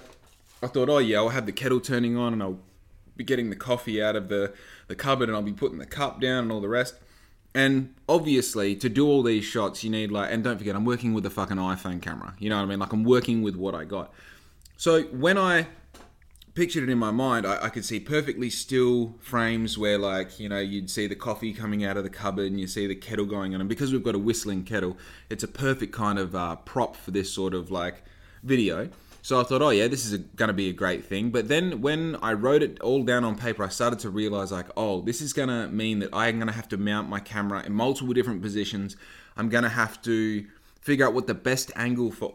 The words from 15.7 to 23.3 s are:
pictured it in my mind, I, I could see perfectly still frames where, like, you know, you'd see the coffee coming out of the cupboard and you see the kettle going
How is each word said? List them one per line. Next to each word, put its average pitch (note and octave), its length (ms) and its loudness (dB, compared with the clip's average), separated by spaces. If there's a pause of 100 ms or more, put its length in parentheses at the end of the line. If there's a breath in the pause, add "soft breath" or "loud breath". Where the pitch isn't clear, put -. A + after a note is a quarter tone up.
pictured E3+ 300 0
it B2 60 0
in B2 100 2
my A2 100 2
mind, A#2 380 2
I, G2 160 0
I A2+ 60 0
could A2 140 -8
see G#2+ 160 -4
perfectly C#3 520 -2
still B2 680 2
frames A2+ 560 0
where, G#2 220 4
like, F#2+ 420 -2
you G#2+ 100 -8
know, G2+ 100 -2
you'd G2 320 -4
see G#2+ 160 -2
the G2 80 -6
coffee A2 360 -6
coming G#2 320 -2
out G2 140 -2
of G2 60 -2
the F#2+ 80 -6
cupboard G2 400 -2
and G2 80 -2
you F#2+ 80 -4
see G2+ 180 -2
the G2 100 -2
kettle G#2 300 -4
going G2 300 -4